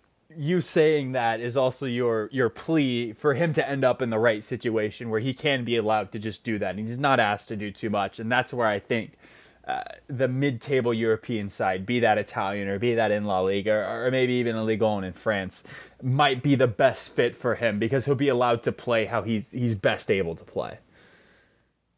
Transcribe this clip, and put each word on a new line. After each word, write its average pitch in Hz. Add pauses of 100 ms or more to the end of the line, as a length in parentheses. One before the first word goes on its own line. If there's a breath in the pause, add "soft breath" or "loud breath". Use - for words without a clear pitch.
(360)
you 165
saying 151
that 117
is 120
also 131
your, 120
your 127
plea 123
for 143
him 165
to 135
end 139
up 123
in 127
the 110
right 110
situation 110
where 110
he 131
can 135
be 117
allowed 107
to 117
just 107
do 110
that, 95
and 110
he's 120
not 135
asked 104
to 113
do 104
too 107
much. 101
And 113
that's 123
where 120
I 104
think, - (480 loud breath)
uh, 65 (260)
the 127
mid-table 127
European 110
side, 95
be 123
that 107
Italian 101
or 98
be 120
that 110
in 104
La 95
Liga 98
or, 107
or 127
maybe 127
even 117
a 110
Ligue 110
un 104
in 90
France, 98 (380 loud breath)
might 131
be 143
the 127
best -
fit 120
for 117
him 107
because 113
he'll 139
be 139
allowed 120
to 120
play 113
how 107
he's, 107
he's 120
best 110
able 90
to -
play. - (1200 soft breath)